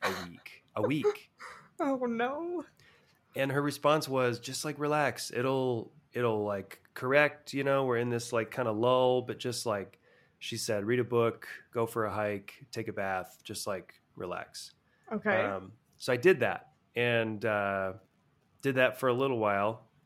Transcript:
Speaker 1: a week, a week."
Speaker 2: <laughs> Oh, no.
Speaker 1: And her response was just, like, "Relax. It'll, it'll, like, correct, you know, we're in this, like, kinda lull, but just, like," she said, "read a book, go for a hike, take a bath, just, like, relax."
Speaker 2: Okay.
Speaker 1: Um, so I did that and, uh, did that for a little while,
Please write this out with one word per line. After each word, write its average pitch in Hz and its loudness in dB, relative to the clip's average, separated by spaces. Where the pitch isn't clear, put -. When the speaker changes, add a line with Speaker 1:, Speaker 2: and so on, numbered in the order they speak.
Speaker 1:
a 95 0
week, - -20
a 107 -4
week." 151 -2
Speaker 2:
<laughs> - -20
Oh, 269 -2
no. 285 -2
Speaker 1:
And 135 0
her 143 0
response 147 2
was 123 2
just, - -8
like, 143 -6
"Relax. 147 0
It'll, 127 0
it'll, 113 2
like, 101 -6
correct, 143 2
you 139 -2
know, 139 2
we're 120 2
in 120 0
this, 120 -4
like, 113 2
kinda 117 -2
lull, 127 4
but 117 -6
just, 120 -6
like," 101 -4
she - -8
said, 104 -2
"read 123 2
a 120 2
book, 117 0
go 113 -2
for 113 -2
a 101 -2
hike, 104 -4
take 113 -8
a 104 -6
bath, 95 -4
just, 104 -10
like, 95 -8
relax." 90 -10
Speaker 2:
Okay. 208 0
Speaker 1:
Um, 98 -6
so - -2
I 123 2
did 160 6
that 110 -2
and, 113 2
uh, 98 0
did 135 2
that 127 4
for 131 2
a 123 4
little 131 0
while, 104 2